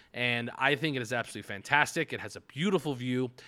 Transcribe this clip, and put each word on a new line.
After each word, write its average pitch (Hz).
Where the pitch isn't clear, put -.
And 120
I 139
think 143
it 127
is 117
absolutely 113
fantastic. 147
It 120
has -
a 92
beautiful 160
view. 123